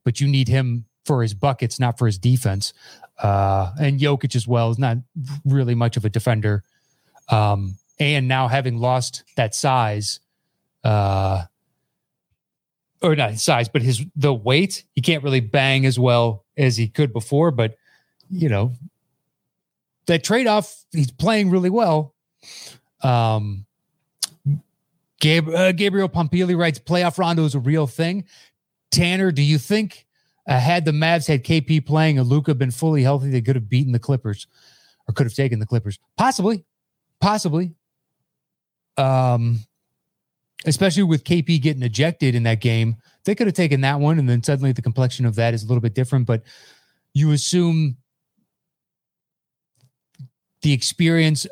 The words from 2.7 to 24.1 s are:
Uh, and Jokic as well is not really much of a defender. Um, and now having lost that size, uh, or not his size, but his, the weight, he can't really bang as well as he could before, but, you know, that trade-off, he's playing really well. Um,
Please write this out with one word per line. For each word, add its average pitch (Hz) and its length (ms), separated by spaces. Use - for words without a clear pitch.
Uh, 98 600
and 139 220
Jokic 143 340
as 117 120
well 117 240
is 113 80
not 120 200
really 135 300
much 117 220
of 107 80
a 110 40
defender. 104 560
Um, 101 480
and 143 280
now 131 220
having 123 300
lost 127 460
that 113 180
size, 110 680
uh, 98 600
or 165 120
not 123 180
his 110 100
size, 120 260
but 135 140
his, 123 220
the 143 160
weight, 131 600
he 127 100
can't 156 200
really 135 180
bang 135 460
as 127 120
well 120 440
as 131 200
he 113 120
could 143 240
before, 143 380
but, 117 260
you 170 180
know, 113 240
that 170 180
trade-off, 214 680
he's 143 180
playing 208 400
really 185 200
well. 170 440
Um, 110 640